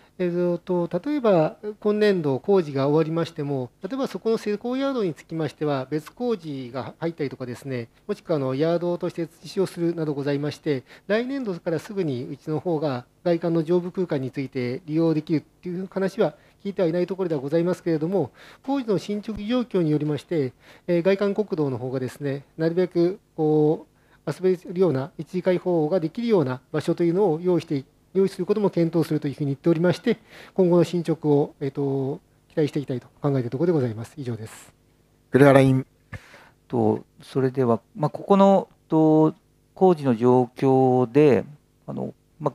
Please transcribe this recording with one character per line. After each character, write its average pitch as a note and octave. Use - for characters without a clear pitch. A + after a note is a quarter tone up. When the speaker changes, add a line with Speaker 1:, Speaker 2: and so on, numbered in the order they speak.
Speaker 1:
え F#3
ー F3
と、 F3
例 D4
え D4
ば、 F3
今 G#3
年 G3+
度 C3+
工 G3
事 D3
が C3+
終 D3
わ E3
り D#3
ま E3
し E3
て D3+
も、 C3+
例 F#3+
え -
ば C4
そ F#3+
こ -
の A3+
施 G#3
工 B3
ヤ C#4
ー -
ド A#3+
に E3+
つ -
き E3+
ま D#3
し -
て D#3
は、 C3+
別 D3+
工 A#3+
事 C#3
が B2+
入 E3
っ -
た D3+
り B2+
と -
か B2+
で B2
す -
ね、 B2
も G#3+
し -
く -
は D#3
あ -
の、 C3
ヤ E3
ー -
ド F3
と F3
し -
て E3
使 F#3+
用 F3+
す -
る E3+
な D#3+
ど D3+
ご C#3
ざ C#3+
い C#3+
ま D3
し -
て、 C#3
来 A3
年 C4+
度 G3+
か E3+
ら D#3+
す G3+
ぐ G3
に C3
う C#3+
ち -
の D3+
方 E3
が C#3
外 F3
環 E3+
の E3
上 F3
部 F3
空 F#3
間 D3
に C3
つ C#3+
い C3
て B2
利 D3+
用 E3
で D#3
き E3+
る D3+
っ -
て -
い F3+
う F#3+
話 F#3+
は D#3
聞 G3+
い -
て G3
は E3+
い D#3+
な F3+
い F3+
と F#3
こ F#3+
ろ F3
で D#3+
は C3+
ご C#3
ざ E3
い E3+
ま F3+
す E3+
け E3+
れ D#3+
ど D#3+
も、 F3+
工 C#4
事 A3
の F#3
進 G#3
捗 G#3
状 A3+
況 F#3+
に D#3
よ D3+
り D3
ま D3+
し -
て、 C#3+
え F3
ー、 E3
外 G3
環 G3+
国 G#3+
道 C#3+
の A#2+
方 B2+
が C3+
で B2+
す -
ね、 C#3
な D#3+
る E3+
べ F3+
く F3
こ D#3
う、 D#3+
遊 D#3+
べ F#3
る F3
よ F#3
う -
な、 C3
一 D#3+
時 F3+
開 F3+
放 E3
が F#3
で D#3+
き A#3+
る A#3
よ G3+
う C#3
な B2+
場 D#3
所 E3+
と F3
い E3+
う E3
の F#3+
を D#3+
用 F3+
意 D#3
し -
て、 C#3
用 F#3+
意 -
す -
る F3+
こ G3+
と A3
も G3
検 E3
討 D#3
す D#3
る D3
と D3
い -
う B2+
ふ -
う -
に C#3
言 C#3
っ -
て -
お E3+
り D#3
ま F3
し -
て、 -
今 F#3
後 F3
の F3
進 E3+
捗 D3+
を、 D3
え C#3
ー -
と、 C#3
期 -
待 D#3
し -
て D3+
い -
き -
た C3+
い A#2+
と -
考 D3
え C#3
て C3
い -
る A#2+
と C3
こ D3+
ろ F3
で F3+
ご D3+
ざ B2
い A2
ま A2+
す。 -
以 C#3+
上 A#2+
で G#2+
す。 -
Speaker 2:
ク C3
リ C#3
ア C#3
ラ C3+
イ C3+
ン。 C3
Speaker 3:
と、 A2
そ -
れ C3
で C3
は、 A#2
ま D3+
あ、 -
こ -
こ G3
の、 G3
と、 D#3
工 F#3
事 D3
の B2+
状 B2
況 C3
で、 C3
あ C#3
の、 C3
ま D3
あ、 -